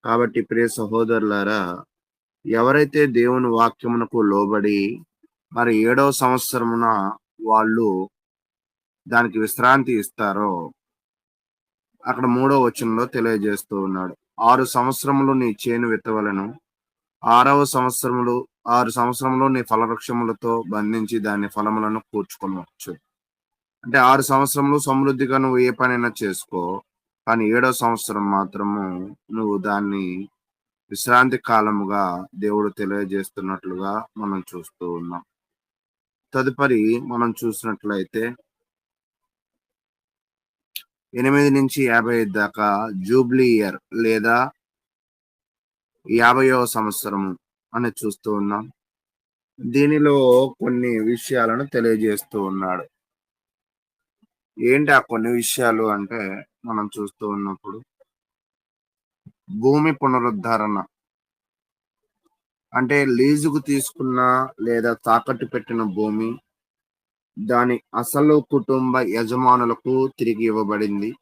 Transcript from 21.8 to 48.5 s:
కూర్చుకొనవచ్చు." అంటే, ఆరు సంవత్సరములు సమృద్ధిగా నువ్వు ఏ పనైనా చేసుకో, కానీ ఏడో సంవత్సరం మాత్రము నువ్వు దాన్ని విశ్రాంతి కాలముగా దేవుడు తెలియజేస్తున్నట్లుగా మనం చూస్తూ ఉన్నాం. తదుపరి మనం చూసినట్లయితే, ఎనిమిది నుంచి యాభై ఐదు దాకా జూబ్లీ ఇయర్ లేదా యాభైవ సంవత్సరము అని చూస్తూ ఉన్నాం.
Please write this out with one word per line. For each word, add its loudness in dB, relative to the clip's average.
కూర్చుకొనవచ్చు." -10
అంటే, 0
ఆరు 6
సంవత్సరములు 2
సమృద్ధిగా 0
నువ్వు 2
ఏ 4
పనైనా 0
చేసుకో, -6
కానీ 0
ఏడో 2
సంవత్సరం -2
మాత్రము -2
నువ్వు -2
దాన్ని -4
విశ్రాంతి 4
కాలముగా 0
దేవుడు -2
తెలియజేస్తున్నట్లుగా -6
మనం -6
చూస్తూ -12
ఉన్నాం. -10
తదుపరి 0
మనం -2
చూసినట్లయితే, -6
ఎనిమిది 4
నుంచి 2
యాభై 2
ఐదు 0
దాకా -2
జూబ్లీ 4
ఇయర్ 2
లేదా 2
యాభైవ 4
సంవత్సరము -4
అని -4
చూస్తూ -6
ఉన్నాం. -6